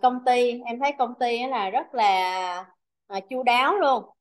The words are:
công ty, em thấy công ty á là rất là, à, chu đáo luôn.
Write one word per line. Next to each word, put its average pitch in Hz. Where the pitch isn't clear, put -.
công 247
ty, 247
em 240
thấy 285
công 247
ty 240
á 254
là 214
rất 262
là, 185
à, 196
chu 254
đáo 254
luôn. 269